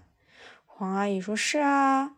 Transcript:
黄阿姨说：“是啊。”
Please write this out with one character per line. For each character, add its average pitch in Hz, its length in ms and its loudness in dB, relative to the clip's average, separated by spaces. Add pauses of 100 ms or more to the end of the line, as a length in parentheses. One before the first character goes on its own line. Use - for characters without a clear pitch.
(680)
黄 190 280 -8
阿 202 140 0
姨 196 100 -2
说 190 160 -6
：“是 254 260 -2
啊。” 277 580 2